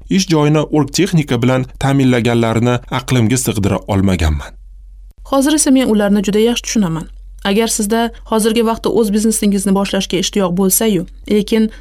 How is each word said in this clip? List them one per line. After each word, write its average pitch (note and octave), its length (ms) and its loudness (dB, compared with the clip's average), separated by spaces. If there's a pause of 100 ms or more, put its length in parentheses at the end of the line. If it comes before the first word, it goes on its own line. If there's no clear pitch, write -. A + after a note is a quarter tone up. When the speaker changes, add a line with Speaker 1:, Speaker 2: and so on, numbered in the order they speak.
Speaker 1:
ish F#3+ 240 2
joyini D3+ 280 4 (160)
org C#3+ 200 0
texnika D#3 460 0
bilan C3 180 2 (220)
ta'minlaganlarini A#2+ 920 2 (240)
aqlimga B2 460 0
sig'dira G2+ 320 0 (160)
olmaganman. E2 580 0 (800)
Speaker 2:
Hozir C#4 240 2
esa D#4 180 2
men C4 220 2
ularni G3+ 340 2
juda G#3 120 0
yaxshi A#3 260 0
tushunaman. E3 400 -2 (440)
Agar A3 180 0
sizda A3+ 340 -2 (300)
hozirgi A3 380 2
vaqtda A3 200 -4 (100)
o'z A3+ 160 2
biznesingizni G3+ 640 0
boshlashga G3 440 -2
ishtiyoq F#3+ 360 -2
bo'lsa-yu, F#3+ 440 0 (320)
lekin A3 280 2 (180)